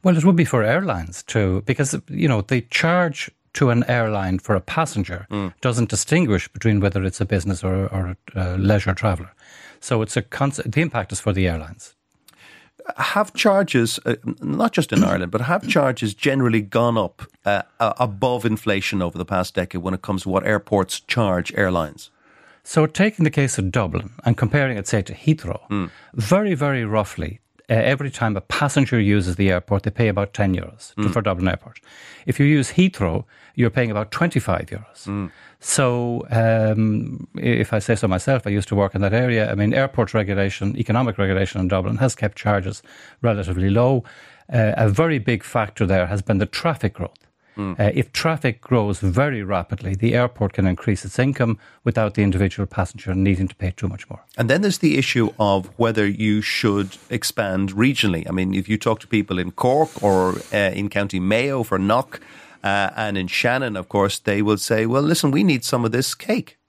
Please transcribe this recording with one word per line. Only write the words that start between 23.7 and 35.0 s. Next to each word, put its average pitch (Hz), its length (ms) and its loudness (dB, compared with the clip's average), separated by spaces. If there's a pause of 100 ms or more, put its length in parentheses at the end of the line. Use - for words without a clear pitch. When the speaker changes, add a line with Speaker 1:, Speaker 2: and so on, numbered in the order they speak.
Speaker 1:
Dublin 92 400 -2 (120)
and 117 140 2
comparing 127 400 0
it, 98 100 -8
say, 104 140 0
to - 120 -10
Heathrow, - 560 -2
Speaker 2:
Mm. 98 200 -4 (240)
Speaker 1:
very, 180 400 2
very 135 320 -2
roughly, 101 540 -2 (300)
uh, 120 40 2
every 135 360 2
time 110 280 -2
a 95 40 -4
passenger 139 580 0
uses 101 360 2
the 95 160 2
airport, 92 320 0
they 104 80 -2
pay 117 180 0
about 101 240 -2
ten 98 220 0
euros - 400 -12
to, 107 60 -6
Speaker 2:
Mm. 104 100 2
Speaker 1:
for 113 100 0
Dublin 95 260 0
Airport. - 320 -4 (460)
If 143 140 -2
you 143 60 6
use 147 280 2
Heathrow, 104 520 0 (300)
you're 117 160 2
paying 120 200 0
about 104 200 -4
twenty-five 131 580 -2
euros. - 360 -16